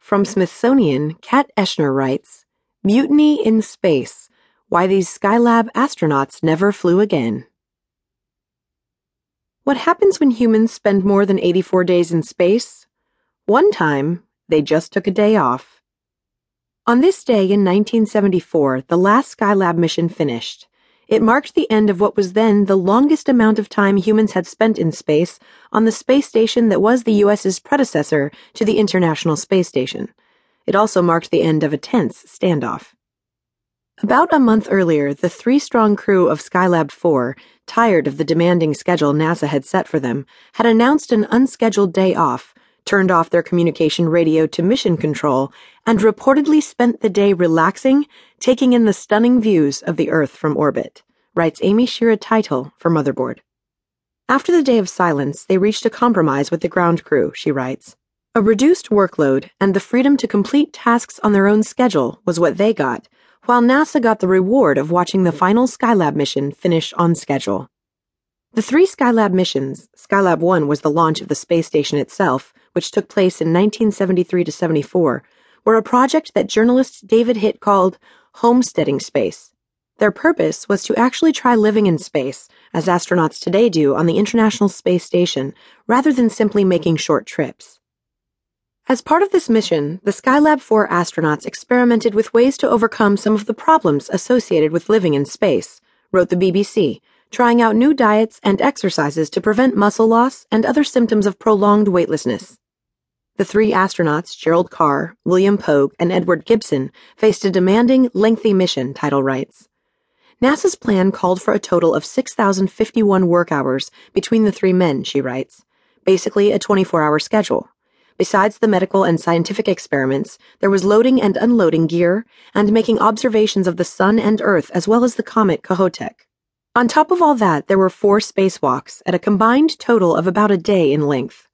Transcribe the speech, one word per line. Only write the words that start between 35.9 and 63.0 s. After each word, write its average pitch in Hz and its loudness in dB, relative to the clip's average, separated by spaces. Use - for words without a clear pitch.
crew 190 0
of 151 -2
Skylab 180 0
four, 135 -2
tired 190 2
of 139 -8
the 156 -2
demanding 165 0
schedule 147 -2
nasa 156 -2
had 139 -4
set - -4
for 151 -4
them, 131 -6
had 233 0
announced 240 2
an 214 0
unscheduled 220 0
day 190 0
off, 127 -4
turned 190 0
off 165 2
their 170 2
communication 170 0
radio 160 2
to - -6
mission 190 0
control, 139 -2
and 226 2
reportedly 285 2
spent - -2
the 220 0
day 202 2
relaxing, 180 2
taking 254 2
in 233 4
the 208 2
stunning 233 2
views 165 0
of 160 -6
the 156 -2
Earth 156 0
from 151 -4
orbit, - -4
writes 165 -2
Amy 214 2
Shira 233 0
Teitel 151 -4
for - -4
Motherboard. 135 -2
After 269 0
the 339 4
day 254 2
of 190 -2
silence, 147 -4
they 190 -2
reached 208 -2
a 226 0
compromise 160 0
with 165 -4
the 175 -6
ground 170 0
crew, 117 -2
she - -6
writes. 131 -8
A 233 2
reduced 226 2
workload 156 0
and 190 0
the 196 0
freedom 262 0
to 226 -4
complete 277 0
tasks - -2
on 214 2
their 196 2
own 214 2
schedule 165 -2
was 170 -2
what 165 0
they 208 2
got, 131 -4